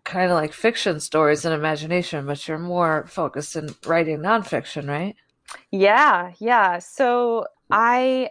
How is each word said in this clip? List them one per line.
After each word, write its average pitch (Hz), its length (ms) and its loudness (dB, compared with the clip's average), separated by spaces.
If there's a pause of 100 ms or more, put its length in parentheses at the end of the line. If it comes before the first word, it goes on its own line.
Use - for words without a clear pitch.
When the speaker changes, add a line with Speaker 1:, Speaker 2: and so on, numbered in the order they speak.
Speaker 1:
kinda 180 300 0
like 156 180 -2
fiction 214 460 0
stories 151 440 2
and 160 120 0
imagination, 156 720 -4
but 143 200 -8
you're 156 120 -6
more 175 480 0
focused - 480 -6
in 151 140 -8 (180)
writing 160 320 0
nonfiction, 175 680 -2
right? 160 280 -6 (560)
Speaker 2:
Yeah, 196 680 4
yeah. 208 400 2
So 240 680 0 (240)
I 247 600 2